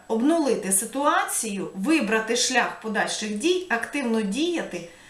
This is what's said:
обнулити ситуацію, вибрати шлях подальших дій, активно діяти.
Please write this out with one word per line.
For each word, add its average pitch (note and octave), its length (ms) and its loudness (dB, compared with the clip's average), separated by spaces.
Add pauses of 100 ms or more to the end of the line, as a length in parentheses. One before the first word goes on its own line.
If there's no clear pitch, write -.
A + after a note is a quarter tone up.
обнулити A3+ 640 2
ситуацію, B3+ 1000 0
вибрати A3 640 2
шлях A#3+ 440 0
подальших G#3+ 540 -2
дій, F4 360 0
активно A#3 520 0
діяти. A#3 680 -2 (220)